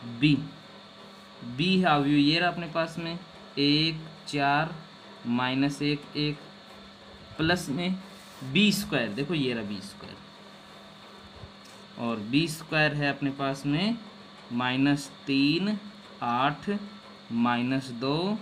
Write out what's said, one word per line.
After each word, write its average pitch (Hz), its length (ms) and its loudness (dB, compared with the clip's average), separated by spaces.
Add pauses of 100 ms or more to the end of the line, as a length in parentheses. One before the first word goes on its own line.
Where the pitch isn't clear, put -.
(100)
B, 139 240 4 (1200)
बी 185 220 4
है 185 80 4
अवयव 147 300 4
ये 147 220 6
रहा 175 120 2
अपने 170 180 -6
पास - 300 -2
में, 170 200 -6 (400)
एक, 156 420 4 (280)
चार, 147 460 2 (540)
माइनस 131 540 0
एक, 147 200 0 (140)
एक, 147 200 0 (1000)
plus 165 300 0
में 175 300 -2 (460)
बी 190 280 6
स्क्वायर, 123 380 0
देखो 143 240 -2
ये 131 200 2
रहा 110 100 -4
बी 101 180 -6
स्क्वायर, - 340 -14 (1800)
और 117 180 -2 (120)
बी 151 180 4
स्क्वायर 151 460 0
है 147 160 0
अपने 139 220 -2
पास 139 340 -4
में 180 300 2 (580)
माइनस 135 560 2 (160)
तीन, 160 520 2 (440)
आठ, 135 480 0 (640)
माइनस 123 560 2 (100)
दो 165 420 0